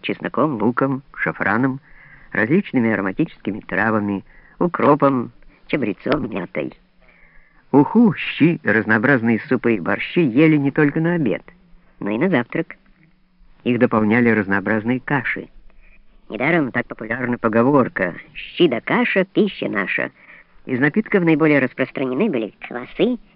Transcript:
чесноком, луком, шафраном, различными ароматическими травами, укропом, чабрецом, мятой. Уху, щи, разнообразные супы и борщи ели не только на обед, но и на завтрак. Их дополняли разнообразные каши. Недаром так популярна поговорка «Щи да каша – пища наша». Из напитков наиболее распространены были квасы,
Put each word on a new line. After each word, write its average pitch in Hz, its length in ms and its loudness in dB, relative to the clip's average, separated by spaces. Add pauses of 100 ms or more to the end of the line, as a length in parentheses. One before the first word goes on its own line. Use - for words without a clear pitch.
чесноком, 120 540 -4
луком, 127 480 -2 (100)
шафраном, 120 680 -2 (500)
различными 117 600 0
ароматическими 101 680 -4
травами, 101 640 -2 (340)
укропом, 139 720 2 (360)
чабрецом, 127 640 -4
мятой. 85 420 -8 (1000)
Уху, 170 440 4
щи, - 480 0
разнообразные 113 800 2
супы 120 340 0
и 101 40 -6
борщи 95 420 -2
ели 151 340 4
не 139 160 0
только 151 280 0
на 170 140 0
обед, 143 300 -2 (560)
но 101 100 -6
и 107 80 -2
на 165 120 0
завтрак. 160 480 -2 (840)
Их 123 140 0
дополняли 117 520 4
разнообразные 107 680 0
каши. - 500 -4 (800)
Недаром 135 420 -2
так 120 160 -6
популярна 120 500 -6
поговорка 117 800 2 (180)
«Щи - 340 0
да 117 140 -2
каша – 196 440 -2
пища - 440 -2
наша». 101 420 -4 (540)
Из 127 140 -4
напитков 180 440 0
наиболее 156 360 4
распространены 131 720 -2
были 113 240 -4 (120)
квасы, 156 520 -4 (180)